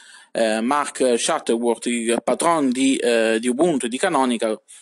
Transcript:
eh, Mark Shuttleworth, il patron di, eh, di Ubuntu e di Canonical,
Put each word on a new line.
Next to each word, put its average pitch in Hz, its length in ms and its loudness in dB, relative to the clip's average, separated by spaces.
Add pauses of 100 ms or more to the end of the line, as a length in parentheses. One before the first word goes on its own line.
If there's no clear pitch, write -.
(320)
eh, 110 300 0
Mark 131 580 0
Shuttleworth, 120 680 -2
il 117 360 -2
patron 147 460 0
di, 135 280 0
eh, 113 420 2
di 120 80 -4
Ubuntu 131 380 0
e 113 40 -6
di 123 80 -4
Canonical, 123 640 0 (200)